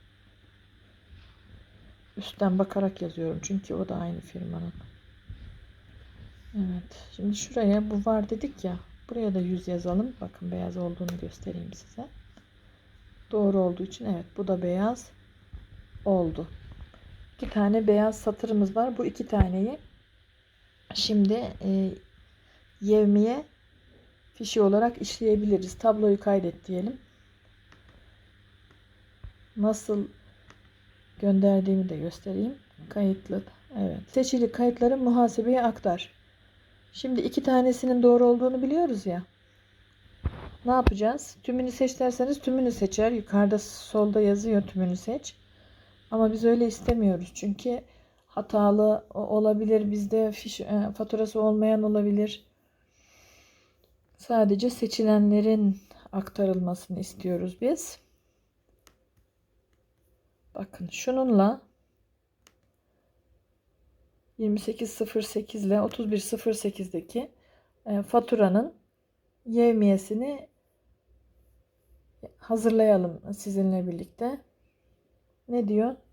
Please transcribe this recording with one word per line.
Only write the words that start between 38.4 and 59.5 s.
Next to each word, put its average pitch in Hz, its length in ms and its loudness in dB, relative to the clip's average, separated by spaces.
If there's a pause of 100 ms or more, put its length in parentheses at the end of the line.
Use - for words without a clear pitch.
biliyoruz 277 440 0
ya. 180 160 -4 (1400)
Ne 247 80 2
yapacağız? 247 720 0
Tümünü 254 300 -4
seç 254 280 -2
derseniz 254 400 0
tümünü 254 320 0
seçer. 214 400 0
Yukarıda 202 460 2
solda 208 640 0
yazıyor 202 420 2
tümünü 185 340 -2
seç. - 400 -8 (720)
Ama 220 220 4
biz 226 120 -2
öyle 233 220 6
istemiyoruz. 208 680 0
Çünkü 240 480 -4 (440)
hatalı 214 880 2
o-, 196 60 -6
olabilir. 214 680 2
Bizde 214 420 0
fiş, - 280 -12
e, 208 360 -2
faturası 214 460 -2
olmayan 214 400 4
olabilir. 208 640 0 (1700)
Sadece 220 540 2
seçilenlerin 214 1080 2 (320)
aktarılmasını 185 880 -2
istiyoruz 180 600 -6
biz. 294 380 -4 (2500)